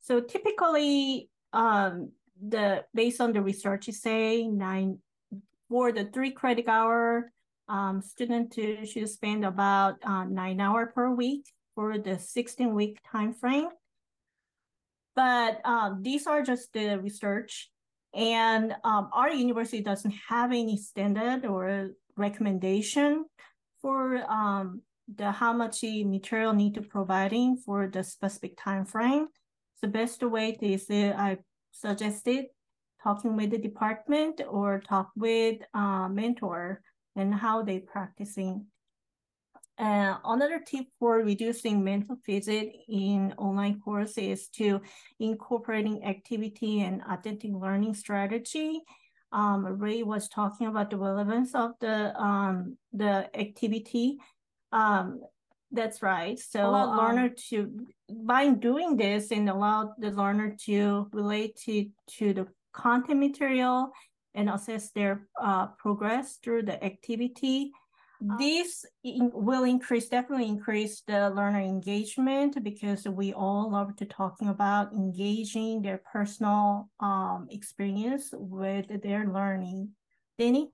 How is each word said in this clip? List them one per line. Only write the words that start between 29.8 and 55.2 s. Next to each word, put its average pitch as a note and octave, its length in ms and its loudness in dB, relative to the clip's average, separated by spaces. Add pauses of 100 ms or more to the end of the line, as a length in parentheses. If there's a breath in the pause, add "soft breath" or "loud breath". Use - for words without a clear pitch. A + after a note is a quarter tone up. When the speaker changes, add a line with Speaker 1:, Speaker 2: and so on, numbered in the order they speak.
Speaker 1:
The G#3 60 0
best A3+ 340 -2
way A3 380 0
is, G3 300 0
uh, G#3 260 4
I G3 220 0 (340)
suggested G#3+ 760 -2 (560)
talking G#3+ 340 0
with G#3+ 140 0
the A3+ 80 0
department A3+ 880 -2
or G3+ 320 0
talk G3 340 -2
with, A3+ 460 2 (140)
uh, G3 340 0
mentor G3 720 -4 (360 soft breath)
and G3 180 2
how A3 280 0
they F#3+ 180 -2
practicing. G3 840 -8 (1120)
Uh, G3+ 480 2
another C#4+ 360 0
tip C4 260 -8 (120)
for A#3 200 4
reducing A3 640 0
mental G3+ 400 -2
visit G#3+ 480 -2 (160)
in G3 480 0
online G3+ 440 0
course G#3 360 -4
is G3 320 -4
to G3+ 320 2 (380 loud breath)
incorporating A3 840 -2
activity G#3+ 760 -2
and F#3+ 300 -2
authentic G#3 420 -6
learning G3 400 0
strategy. A#3 880 -4 (520 soft breath)
Um, G3+ 340 2
Ray G#3 360 -2
was G#3+ 260 -4
talking G#3 400 -2
about G#3+ 220 -2
the G#3+ 60 -4
relevance G#3 580 0
of A#3+ 260 0
the, G#3+ 380 -2
um, G3 600 0 (140)
the G3+ 360 0 (100)
activity. A3+ 800 -2 (540 loud breath)
Um, G#3 480 2 (520)